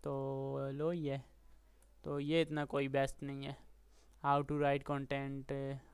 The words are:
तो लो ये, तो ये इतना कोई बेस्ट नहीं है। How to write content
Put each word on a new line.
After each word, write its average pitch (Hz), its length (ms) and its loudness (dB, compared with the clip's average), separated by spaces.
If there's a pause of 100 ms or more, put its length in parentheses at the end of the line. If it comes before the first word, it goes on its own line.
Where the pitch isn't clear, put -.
तो 135 680 -2
लो 151 200 0
ये, 143 280 -2 (840)
तो 143 160 -2
ये 156 220 4
इतना 151 220 0
कोई 143 240 0
बेस्ट 135 340 0
नहीं 139 220 -6
है। 143 120 -8 (680)
How 143 160 6
to 143 120 0
write 143 300 4
content 139 680 -4 (420)